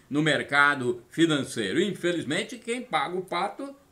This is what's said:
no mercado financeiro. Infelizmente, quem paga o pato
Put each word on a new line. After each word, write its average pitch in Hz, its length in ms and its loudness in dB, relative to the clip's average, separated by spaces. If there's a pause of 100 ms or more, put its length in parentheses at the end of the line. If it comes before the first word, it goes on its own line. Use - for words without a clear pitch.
no 143 120 0
mercado 139 880 2
financeiro. 135 720 2
Infelizmente, 185 760 -2
quem 233 240 -6
paga 175 360 -4
o 185 60 -4
pato 208 520 -6 (160)